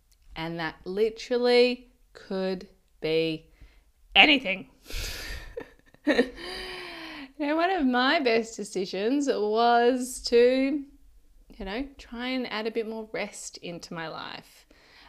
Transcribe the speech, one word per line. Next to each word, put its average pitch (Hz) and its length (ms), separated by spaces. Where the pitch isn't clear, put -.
And 165 240
that 160 180
literally 240 1040
could 185 520
be 160 440
anything. 190 560
<laughs> - 0
You 311 1400
know, 302 100
one 349 140
of 349 140
my 254 360
best 226 360
decisions 208 720
was 240 920
to, 262 600
you 208 60
know, 226 220
try 240 300
and 254 220
add 214 160
a 220 40
bit 220 180
more 220 240
rest - 460
into 175 340
my 165 160
life. - 580